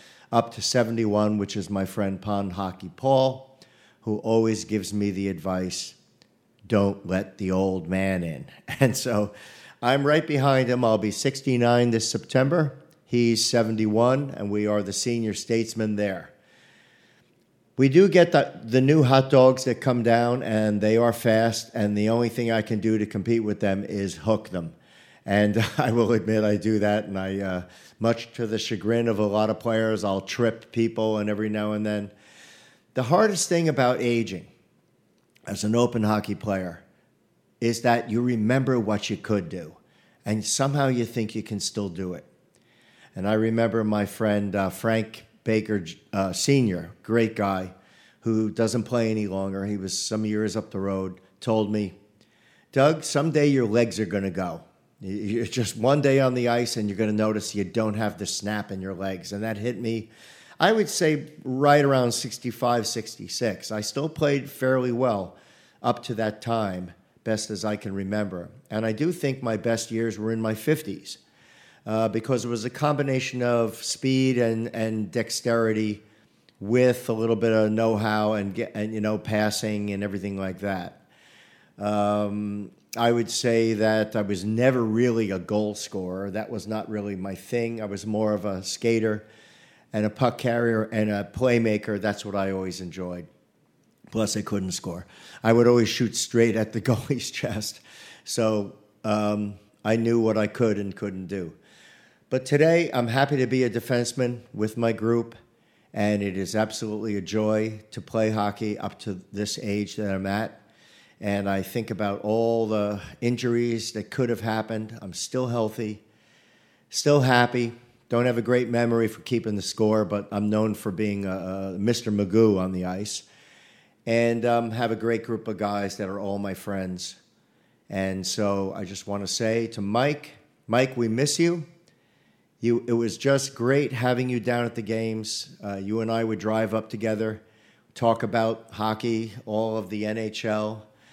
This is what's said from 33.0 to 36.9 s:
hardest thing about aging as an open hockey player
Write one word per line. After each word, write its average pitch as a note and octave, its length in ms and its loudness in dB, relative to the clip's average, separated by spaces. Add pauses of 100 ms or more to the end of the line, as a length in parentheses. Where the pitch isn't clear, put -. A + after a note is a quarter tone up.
hardest F#3 440 4
thing E3+ 200 2
about B2+ 320 4
aging A2+ 480 -2 (1000)
as G2+ 160 -6
an G#2+ 140 2
open A#2+ 260 2
hockey G#2+ 320 0
player F#2 480 -4 (800)